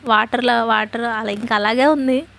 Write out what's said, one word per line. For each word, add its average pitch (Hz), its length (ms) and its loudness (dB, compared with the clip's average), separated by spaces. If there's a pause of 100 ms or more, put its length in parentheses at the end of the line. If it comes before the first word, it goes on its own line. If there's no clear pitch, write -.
(140)
వాటర్లో, 247 420 2 (180)
వాటర్ 214 440 -2
అలా 214 220 -6
ఇంకా 226 220 -4
అలాగే 240 260 2 (100)
ఉంది 262 240 0 (180)